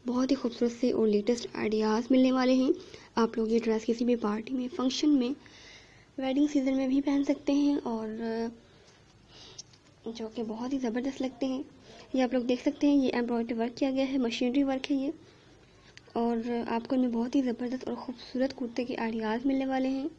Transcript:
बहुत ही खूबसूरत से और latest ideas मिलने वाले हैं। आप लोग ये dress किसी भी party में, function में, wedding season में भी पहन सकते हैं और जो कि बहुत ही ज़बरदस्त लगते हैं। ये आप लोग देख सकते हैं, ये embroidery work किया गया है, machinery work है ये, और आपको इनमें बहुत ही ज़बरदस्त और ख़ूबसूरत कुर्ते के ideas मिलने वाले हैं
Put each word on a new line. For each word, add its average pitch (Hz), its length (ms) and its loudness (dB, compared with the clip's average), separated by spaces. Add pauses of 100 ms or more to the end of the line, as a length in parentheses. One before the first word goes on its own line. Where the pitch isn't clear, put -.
बहुत 254 240 0
ही 269 40 4
खूबसूरत 240 360 0
से 240 200 0
और 220 160 2
latest 208 400 2 (100)
ideas 214 540 0
मिलने 262 200 6
वाले 254 240 4
हैं। 262 180 4 (440)
आप 226 200 2
लोग 220 140 0
ये 233 80 4
dress 220 260 0
किसी 233 200 0
भी 240 120 4
party 220 360 -4
में, 254 160 -4
function 262 420 0
में, 262 240 2 (840)
wedding 269 320 2
season 269 240 0
में 269 160 0
भी 269 120 2
पहन 277 220 2
सकते 285 300 0
हैं 285 240 2
और 226 760 -4 (1600)
जो 226 180 -8
कि 226 160 -8
बहुत 226 300 -6
ही 269 60 -2
ज़बरदस्त 247 420 -4
लगते 262 240 -4
हैं। 262 180 -4 (520)
ये 262 60 4
आप 254 120 2
लोग 247 120 0
देख 247 180 0
सकते 285 240 2
हैं, 285 80 6
ये 262 200 4
embroidery 233 400 -2
work 233 180 -2
किया 269 180 0
गया 269 140 2
है, 269 140 -2
machinery 247 460 2
work 269 260 -2
है 277 60 2
ये, 277 160 -2 (1040)
और 233 520 -2
आपको 233 260 -2
इनमें 254 160 2
बहुत 233 240 -2
ही 277 60 4
ज़बरदस्त 247 460 -4
और 240 100 -4
ख़ूबसूरत 262 560 -4
कुर्ते 240 320 -6
के 262 160 -6
ideas 226 460 -2
मिलने 269 200 0
वाले 262 220 0
हैं 269 300 -4